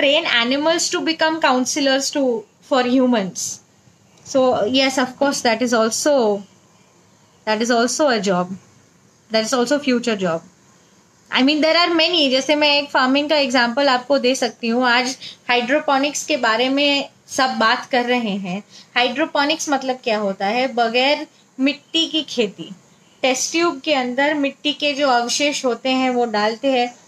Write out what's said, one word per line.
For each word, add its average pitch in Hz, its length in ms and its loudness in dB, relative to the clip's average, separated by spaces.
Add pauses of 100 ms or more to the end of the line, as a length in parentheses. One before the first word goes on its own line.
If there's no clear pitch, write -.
train 294 240 2
animals 285 640 0
to 349 140 -2
become 320 360 0
counselors 269 680 0
to, 254 320 0 (280)
for 262 120 4
humans. 247 760 0 (720)
So, 254 320 2
yes, 269 340 0
of 254 240 -4
course, 277 200 0
that 220 160 2
is 247 160 0
also, 220 680 2 (1080)
that 214 140 0
is 233 80 0
also 247 380 2
a 226 120 2
job. 180 260 0 (840)
That 220 140 0
is 254 120 0
also 247 200 2
future 240 420 -2
job. 170 180 -2 (960)
I 240 60 2
mean, 285 220 2
there 320 140 2
are 349 140 2
many. 330 400 2
जैसे 262 240 0
मैं 294 240 2
एक 285 120 -4
farming 285 380 2
का 311 80 2
example 254 520 2
आपको 254 300 0
दे 247 160 2
सकती 233 340 -4
हूँ। 247 200 0
आज 247 280 0 (320)
hydroponics 269 760 0
के 302 120 0
बारे 240 320 0
में 277 400 0 (200)
सब 254 300 -2
बात 233 280 0
कर 240 180 0
रहे 233 320 -2
हैं। 196 280 -8 (300)
Hydroponics 294 720 0
मतलब 262 360 -2
क्या 214 140 0
होता 196 280 -4
है? 247 260 -2
बगैर 254 540 0 (340)
मिट्टी 294 460 -2
की 311 160 -4
खेती। 202 480 -6 (520)
Test 262 300 -2
tube 330 280 0
के 311 140 -2
अंदर 262 400 0
मिट्टी 277 380 -2
के 294 200 -2
जो 277 160 0
अवशेष 247 560 0
होते 233 240 -2
हैं, 262 220 0
वो 240 140 0
डालते 226 480 0
हैं, 247 220 0 (140)